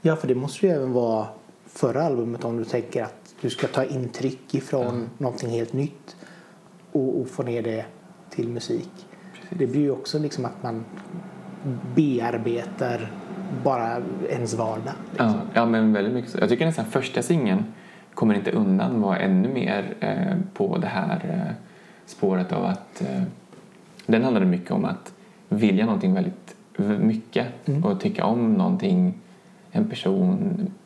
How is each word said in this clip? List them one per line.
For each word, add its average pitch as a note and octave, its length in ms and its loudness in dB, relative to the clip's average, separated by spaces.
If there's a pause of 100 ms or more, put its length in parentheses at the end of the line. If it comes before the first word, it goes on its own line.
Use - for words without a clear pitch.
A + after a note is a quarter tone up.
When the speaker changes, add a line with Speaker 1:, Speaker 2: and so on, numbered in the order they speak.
Speaker 1:
Ja, D#3+ 140 4
för D3 120 -6
det B2+ 80 4
måste C3+ 320 -2
ju F3+ 60 6
även C3 200 0
vara A2+ 340 2 (380)
förra B2+ 380 0
albumet, A#2 420 -2
om A#2 120 -2
du A2+ 80 -4
tänker A#2 380 -4
att - 380 -14
du B2 80 -2
ska - 180 -2
ta C3 160 0
intryck C3 720 -4
ifrån C3 300 -2 (180)
Speaker 2:
Ja. A#2 60 -8 (140)
Speaker 1:
någonting A#2+ 260 -4
helt A2+ 240 -2
nytt - 420 -4 (760)
och, C3 300 0
och B2 60 -4
få - 160 -6
ner A#2 200 -2
det A2 220 -4 (440)
till A#2 200 -4
musik. A#2 400 -4 (440)
Speaker 2:
Precis. - 260 -12
Speaker 1:
Det C3+ 80 2
blir C#3 140 2
ju C#3+ 100 4
också D3 280 -2
liksom C#3 260 -2
att - 180 -10
man A2+ 220 -6 (1080)
bearbetar A#2+ 1160 0 (520)
bara A#2+ 380 0 (280)
ens A#2+ 240 -2
vardag, A2 400 -2 (180)
liksom. A#2+ 160 2
Speaker 2:
Ja, G#2+ 60 4 (200)
ja, A#2 120 6
men A2 280 6
väldigt G#2 200 2
mycket A#2+ 180 -4
så. - 80 -6
Jag G#2+ 100 4
tycker B2+ 160 4
nästan D#3+ 200 0
första C3 360 0
singeln, A2 420 2 (500)
Kommer G#2+ 220 4
inte G2 160 0
undan, A2 500 2
var G2 140 2
ännu F#2+ 380 2
mer, G2+ 460 0
eh, - 380 0 (160)
på - 240 0
det - 100 0
här, - 420 -2
eh, - 240 -2 (520)
spåret F#2 460 0
av F#2 140 -2
att, - 360 -6
eh, G3 200 -2 (840)
den A2+ 180 4
handlade G#2 220 4
mycket F2 260 2
om - 140 2
att - 280 -8 (360)
vilja G#2 360 4
någonting F#2+ 280 2
väldigt F2+ 420 -4 (220)
v-, G#2 220 2
mycket A2 480 0 (180)
Speaker 1:
Mm. D3 200 0
Speaker 2:
och G3 140 2
tycka - 260 0
om A3+ 280 4
någonting, F#3 600 2 (580)
en G#2+ 180 0
person - 680 2 (280)